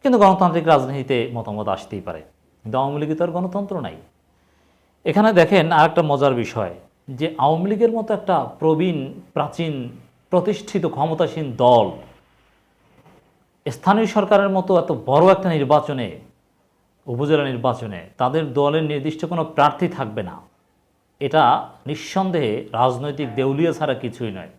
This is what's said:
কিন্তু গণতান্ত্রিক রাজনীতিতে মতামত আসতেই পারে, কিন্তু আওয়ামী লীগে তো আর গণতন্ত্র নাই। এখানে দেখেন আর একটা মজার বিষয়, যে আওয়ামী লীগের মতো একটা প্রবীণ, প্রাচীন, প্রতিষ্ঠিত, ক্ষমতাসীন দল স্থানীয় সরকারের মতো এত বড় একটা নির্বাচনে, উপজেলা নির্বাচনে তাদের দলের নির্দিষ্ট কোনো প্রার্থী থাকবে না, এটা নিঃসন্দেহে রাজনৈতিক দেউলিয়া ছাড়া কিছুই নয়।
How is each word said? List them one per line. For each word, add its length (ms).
কিন্তু 160
গণতান্ত্রিক 480
রাজনীতিতে 680
মতামত 340
আসতেই 320
পারে, 220
কিন্তু 160
আওয়ামী 220
লীগে 140
তো 100
আর 60
গণতন্ত্র 500
নাই। 160
এখানে 280
দেখেন 400
আর 140
একটা 160
মজার 320
বিষয়, 400
যে 300
আওয়ামী 320
লীগের 220
মতো 220
একটা 320
প্রবীণ, 540
প্রাচীন, 560
প্রতিষ্ঠিত, 560
ক্ষমতাসীন 720
দল 340
স্থানীয় 360
সরকারের 420
মতো 300
এত 140
বড় 260
একটা 180
নির্বাচনে, 680
উপজেলা 380
নির্বাচনে 720
তাদের 360
দলের 300
নির্দিষ্ট 420
কোনো 200
প্রার্থী 440
থাকবে 340
না, 180
এটা 480
নিঃসন্দেহে 840
রাজনৈতিক 640
দেউলিয়া 380
ছাড়া 220
কিছুই 360
নয়। 180